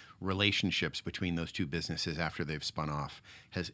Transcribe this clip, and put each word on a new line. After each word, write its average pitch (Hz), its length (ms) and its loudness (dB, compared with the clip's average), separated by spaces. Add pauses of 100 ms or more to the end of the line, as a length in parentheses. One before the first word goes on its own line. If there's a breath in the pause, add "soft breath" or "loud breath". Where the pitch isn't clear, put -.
(200 loud breath)
relationships 95 800 4
between 90 360 0
those 82 160 -2
two - 120 0
businesses 80 540 -2
after 82 260 -2
they've 76 200 -2
spun 76 260 -2
off? 73 320 -4 (280 loud breath)
Has, 87 240 -2